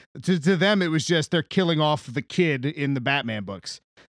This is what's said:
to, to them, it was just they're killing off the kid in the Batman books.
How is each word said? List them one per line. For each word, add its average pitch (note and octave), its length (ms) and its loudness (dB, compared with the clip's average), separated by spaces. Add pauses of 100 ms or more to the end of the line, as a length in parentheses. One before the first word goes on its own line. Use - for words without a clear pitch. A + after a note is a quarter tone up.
(220)
to, F3+ 160 2
to F3 180 2
them, G3 240 4
it F3 80 0
was D#3+ 160 0
just E3 280 0
they're E3 100 2
killing E3 380 0
off D3+ 260 0
the C3+ 160 -6
kid D3 420 0
in C#3+ 300 -2
the B2+ 60 -2
Batman A#2 420 -2
books. F#2+ 380 -12 (300)